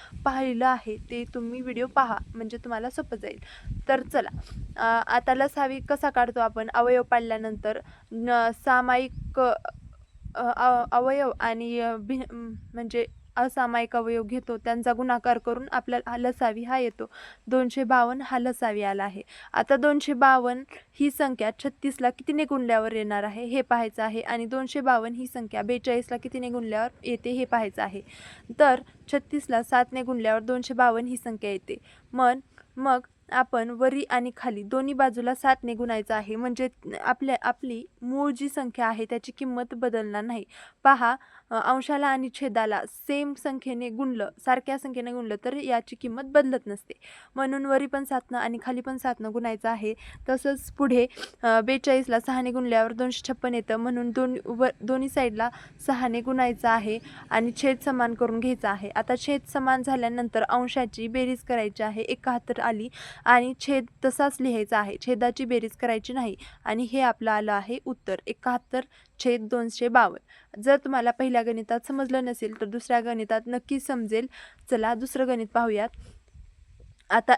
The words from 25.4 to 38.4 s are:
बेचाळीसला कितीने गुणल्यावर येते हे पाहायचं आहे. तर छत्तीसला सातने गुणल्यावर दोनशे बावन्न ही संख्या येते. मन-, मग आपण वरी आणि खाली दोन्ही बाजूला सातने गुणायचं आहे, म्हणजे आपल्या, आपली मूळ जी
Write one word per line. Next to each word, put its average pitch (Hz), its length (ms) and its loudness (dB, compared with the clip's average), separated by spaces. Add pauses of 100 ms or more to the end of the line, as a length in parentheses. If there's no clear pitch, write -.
बेचाळीसला 240 540 -2
कितीने 247 320 -8
गुणल्यावर 226 400 -2 (160)
येते 240 260 -4
हे 254 140 -2
पाहायचं 220 380 -2
आहे. 196 200 -6 (560)
तर 262 220 8 (320)
छत्तीसला 277 500 0
सातने 247 400 2
गुणल्यावर 226 380 0
दोनशे 247 340 -4
बावन्न 240 340 4
ही 247 80 -6
संख्या 214 340 -6
येते. - 260 -8 (360)
मन-, 254 280 4 (360)
मग 254 240 2 (320)
आपण 247 380 0
वरी 262 320 2
आणि 247 340 -2
खाली 214 260 -6
दोन्ही 262 320 -2
बाजूला 247 400 2
सातने 254 400 0
गुणायचं 226 400 -2
आहे, 214 220 -4
म्हणजे 247 320 -2 (320)
आपल्या, 262 420 0
आपली 240 440 -4 (160)
मूळ 277 340 0
जी 277 120 -4